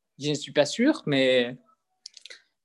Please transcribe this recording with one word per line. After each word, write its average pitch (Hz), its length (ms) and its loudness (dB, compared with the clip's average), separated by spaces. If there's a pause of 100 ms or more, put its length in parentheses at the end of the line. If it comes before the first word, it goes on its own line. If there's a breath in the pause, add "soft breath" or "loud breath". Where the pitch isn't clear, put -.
(180)
Je 147 120 -4
ne 151 40 0
suis 147 180 -8
pas 147 140 2
sûr, 294 400 0
mais 131 500 2 (1080 loud breath)